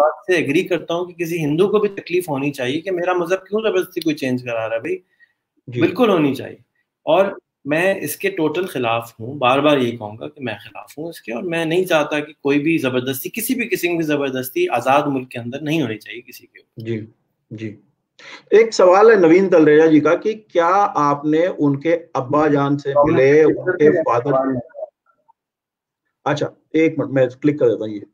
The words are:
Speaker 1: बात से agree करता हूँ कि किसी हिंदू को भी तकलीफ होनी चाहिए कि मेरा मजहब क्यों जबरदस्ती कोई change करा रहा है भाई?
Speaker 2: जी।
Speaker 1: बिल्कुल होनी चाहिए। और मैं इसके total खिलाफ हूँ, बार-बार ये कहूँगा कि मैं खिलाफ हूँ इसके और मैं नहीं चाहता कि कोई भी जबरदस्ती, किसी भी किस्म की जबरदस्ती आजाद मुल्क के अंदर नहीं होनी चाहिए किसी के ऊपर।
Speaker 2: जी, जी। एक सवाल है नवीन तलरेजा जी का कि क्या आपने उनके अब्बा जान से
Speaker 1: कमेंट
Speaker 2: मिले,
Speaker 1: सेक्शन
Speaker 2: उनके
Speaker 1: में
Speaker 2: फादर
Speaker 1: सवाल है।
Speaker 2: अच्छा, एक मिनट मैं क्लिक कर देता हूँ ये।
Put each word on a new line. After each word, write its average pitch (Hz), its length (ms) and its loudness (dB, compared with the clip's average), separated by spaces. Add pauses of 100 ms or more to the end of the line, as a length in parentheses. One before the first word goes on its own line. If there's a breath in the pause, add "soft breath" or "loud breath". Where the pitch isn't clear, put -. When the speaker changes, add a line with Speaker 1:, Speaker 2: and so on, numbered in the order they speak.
Speaker 1:
बात 151 260 0
से 180 100 2
agree 147 280 0
करता 170 300 -4
हूँ 180 120 -4
कि 175 60 -14
किसी 170 260 -6
हिंदू 160 300 0
को 208 120 0
भी 208 80 0
तकलीफ 180 400 -6
होनी 143 220 -4
चाहिए 139 300 -4
कि 190 100 -8
मेरा 180 240 -2
मजहब 175 240 -2
क्यों 208 320 -4
जबरदस्ती 180 300 -4
कोई 156 140 -2
change 127 280 -4
करा 113 240 -6
रहा 110 80 -6
है 113 60 -4
भाई? 170 160 -6 (720)
Speaker 2:
जी। 123 120 -6
Speaker 1:
बिल्कुल 214 300 2
होनी 151 240 2
चाहिए। 101 240 -12 (480)
और 180 340 2 (260)
मैं 175 340 0
इसके 175 300 -6
total 170 360 -2
खिलाफ 117 540 -6
हूँ, 131 180 -12
बार-बार 139 400 2
ये 120 180 -2
कहूँगा 113 300 -12
कि 147 180 -14
मैं 107 140 -8
खिलाफ - 400 -20
हूँ 165 120 -10
इसके 214 220 -14
और 226 100 -8
मैं 165 240 -4
नहीं 175 200 0
चाहता 151 340 0
कि - 220 -12
कोई 143 160 2
भी 156 200 0
जबरदस्ती, 127 500 -4
किसी 233 260 -6
भी 226 120 -4
किस्म 175 300 -4
की 165 60 -2
जबरदस्ती 139 640 -2
आजाद 135 400 0
मुल्क 131 220 -4
के 123 100 -14
अंदर 120 220 -10
नहीं 156 220 -2
होनी 110 140 -4
चाहिए 107 240 -16
किसी - 240 -20
के - 160 -20
ऊपर। - 220 -20
Speaker 2:
जी, 110 260 -8 (440)
जी। 107 260 -14 (760 loud breath)
एक 220 200 4
सवाल 196 360 6
है 208 100 6
नवीन 180 280 6
तलरेजा 156 380 6
जी 156 140 6
का 151 140 2
कि 208 200 -2
क्या 170 340 -2 (180)
आपने 147 600 0
उनके 147 460 0
अब्बा 147 560 -2
जान 143 280 2
से 139 160 -6
Speaker 1:
कमेंट 147 240 4
Speaker 2:
मिले, 135 180 6
Speaker 1:
सेक्शन 151 280 4
Speaker 2:
उनके 151 280 2
Speaker 1:
में 165 120 2
Speaker 2:
फादर 123 280 0
Speaker 1:
सवाल 131 260 0
है। - 300 -12 (1400)
Speaker 2:
अच्छा, 143 240 -2 (240)
एक 160 240 2
मिनट 127 120 -4
मैं 131 180 2
क्लिक 143 320 -2
कर 123 80 4
देता 107 160 -2
हूँ 107 100 -8
ये। 101 200 -14